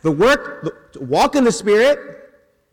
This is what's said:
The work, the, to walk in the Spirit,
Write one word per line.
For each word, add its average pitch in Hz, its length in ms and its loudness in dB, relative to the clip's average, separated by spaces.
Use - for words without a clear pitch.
The 160 100 0
work, 214 540 0
the, - 340 -12
to 139 60 -12
walk 202 320 0
in 269 80 2
the 226 80 4
Spirit, 214 460 2